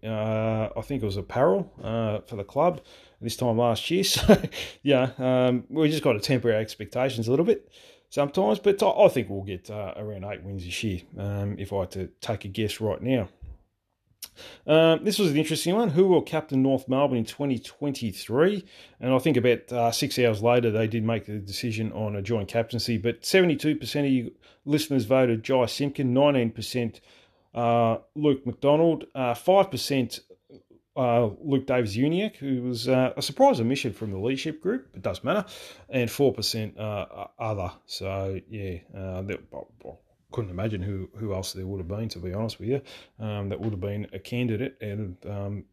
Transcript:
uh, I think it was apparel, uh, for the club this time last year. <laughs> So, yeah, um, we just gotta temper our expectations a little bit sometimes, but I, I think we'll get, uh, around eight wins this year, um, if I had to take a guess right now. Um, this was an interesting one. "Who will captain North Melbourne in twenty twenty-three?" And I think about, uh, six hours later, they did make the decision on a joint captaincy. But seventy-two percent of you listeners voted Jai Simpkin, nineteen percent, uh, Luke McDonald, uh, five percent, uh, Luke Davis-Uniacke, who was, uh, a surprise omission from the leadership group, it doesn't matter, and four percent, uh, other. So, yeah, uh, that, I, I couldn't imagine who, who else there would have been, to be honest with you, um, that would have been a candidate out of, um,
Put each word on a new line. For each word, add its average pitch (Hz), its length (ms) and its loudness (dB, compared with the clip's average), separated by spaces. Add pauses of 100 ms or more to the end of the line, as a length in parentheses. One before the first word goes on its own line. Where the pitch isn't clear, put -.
uh, 110 720 0
I 113 60 -6
think 135 200 -4
it 110 40 -2
was 98 100 -2
apparel, 147 560 0 (100)
uh, 110 460 -2
for - 80 -12
the 101 80 -6
club 156 380 0 (400)
this 117 160 -8
time 117 200 0
last 117 320 2
year. 185 140 2
<laughs> - 0 -
So, - 380 4 (420)
yeah, 131 340 4
um, 127 520 2
we 156 200 2
just 156 140 -2
gotta 117 160 2
temper 123 320 0
our 107 80 2
expectations 113 720 -4
a - 20 4
little 147 140 4
bit - 260 -2 (380)
sometimes, 190 500 0
but 202 240 2
I, 196 60 6
I 196 180 8
think 113 220 2
we'll 98 140 -6
get, 98 260 -10
uh, 104 260 -8
around 104 300 -10
eight 101 180 -10
wins 98 220 -10
this - 180 -8
year, 95 160 -2 (180)
um, 101 400 -4
if 98 140 -8
I 98 100 -2
had 90 100 -6
to 92 160 -6 (120)
take - 240 -6
a 101 60 -10
guess 104 320 -4
right 107 200 -2
now. 120 280 0 (1400)
Um, 160 380 6
this 196 120 0
was 196 140 4
an 139 60 2
interesting 156 380 0
one. 226 140 2
"Who 175 180 4
will 170 140 6
captain 147 400 -2
North 131 280 2
Melbourne 131 300 2
in 113 60 0
twenty 139 320 -4
twenty-three?" 143 1080 -2 (340)
And 127 140 0
I 127 60 6
think 135 180 4
about, 117 340 2
uh, 117 200 2
six - 280 -2
hours 110 220 4
later, 120 300 4
they 110 160 0
did 110 180 -2
make 113 200 -2
the 104 120 -8
decision 107 560 -6
on 104 240 -4
a 101 40 -6
joint 101 280 -2
captaincy. 113 480 -2
But 117 260 -2
seventy-two 160 540 4
percent 143 300 -2
of 135 40 4
you 123 220 0 (320)
listeners 139 400 0
voted 120 380 4
Jai 127 240 2
Simpkin, 135 460 -2
nineteen 135 380 4
percent, 113 480 -6 (540)
uh, 117 460 2 (160)
Luke 147 300 2
McDonald, 151 680 2
uh, 123 220 -2
five 190 360 4
percent, 127 480 -2 (800)
uh, 120 320 4 (100)
Luke 139 280 0
Davis-Uniacke, 135 720 0
who 135 260 -4
was, 123 260 -4
uh, 127 260 4
a - 60 -6
surprise 254 400 4
omission 117 320 0
from 104 180 -8
the 95 60 -6
leadership 135 440 -4
group, 240 340 -4
it 95 60 -16
doesn't 95 220 -6
matter, 190 220 -2 (420)
and 120 220 0
four 139 240 2
percent, 110 440 -4
uh, 101 500 -6 (120)
other. 104 320 -4 (140)
So, 95 540 -6 (100)
yeah, 95 300 -8 (140)
uh, 95 280 -8
that, 98 180 -6 (140)
I, - 340 -16
I 65 40 -14 (400)
couldn't 104 200 -6
imagine 101 300 -4
who, 95 340 -6
who 107 180 -6
else 95 200 -6
there 95 120 -10
would 98 140 -8
have 85 80 -8
been, 107 220 -6
to 95 100 -12
be 90 140 -8
honest 107 260 -6
with 98 80 -8
you, 135 140 -2 (380)
um, 104 280 -6
that 98 120 -6
would 113 120 -4
have 98 80 -6
been 101 320 -6
a 95 80 -12
candidate 120 640 -4
out 104 160 -6
of, 98 320 -10
um, 101 420 -8